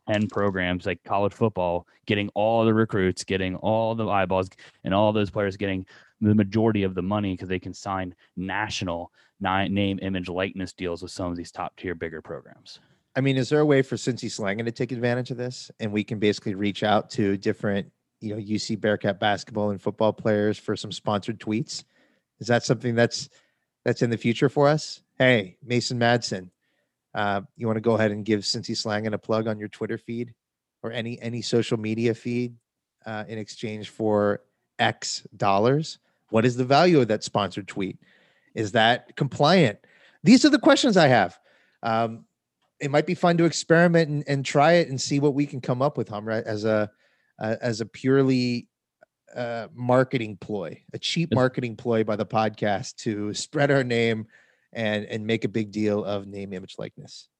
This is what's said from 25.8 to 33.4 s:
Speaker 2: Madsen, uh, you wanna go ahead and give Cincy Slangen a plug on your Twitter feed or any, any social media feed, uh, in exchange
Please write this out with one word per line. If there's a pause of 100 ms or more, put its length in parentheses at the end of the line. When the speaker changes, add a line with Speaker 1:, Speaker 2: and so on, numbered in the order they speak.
Speaker 2:
Madsen, (640)
uh, (140)
you
wanna
go
ahead
and
give
Cincy
Slangen
a
plug
on
your
Twitter
feed (480)
or
any,
any
social
media
feed, (520)
uh,
in
exchange